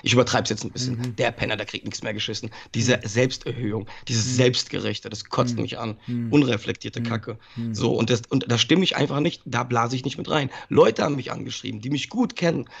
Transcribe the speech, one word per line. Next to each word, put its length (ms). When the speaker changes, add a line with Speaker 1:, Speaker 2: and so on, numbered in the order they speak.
Speaker 1:
Ich 100
übertreib's 360
jetzt 140
ein 80
bisschen. 260
Speaker 2:
Mhm. 180
Speaker 1:
Der 160
Penner, 240
der 100
kriegt 200
nichts 180
mehr 100
geschissen. 380
Diese 220
Speaker 2:
Mhm. 100
Speaker 1:
Selbsterhöhung, 800
dieses 180
Speaker 2:
Mhm. 100
Speaker 1:
Selbstgerechte, 760
das 160
kotzt 300
Speaker 2:
Mhm. 60
Speaker 1:
mich 180
an. 180
Speaker 2:
Mhm. 240
Speaker 1:
Unreflektierte 680
Speaker 2:
Mhm. 60
Speaker 1:
Kacke. 320
Speaker 2:
Mhm. 180
Speaker 1:
So, 200
und 160
das, 200
und 220
da 60
stimme 260
ich 140
einfach 240
nicht, 240
da 180
blase 320
ich 80
nicht 140
mit 120
rein. 200
Leute 340
haben 120
mich 160
angeschrieben, 500
die 80
mich 200
gut 260
kennen, 340